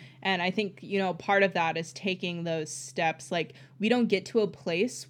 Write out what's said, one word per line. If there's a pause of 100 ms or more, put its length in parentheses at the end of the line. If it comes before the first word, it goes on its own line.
(220)
And
I
think,
you
know,
part
of
that
is
taking
those
steps.
Like, (260)
we
don't
get
to
a
place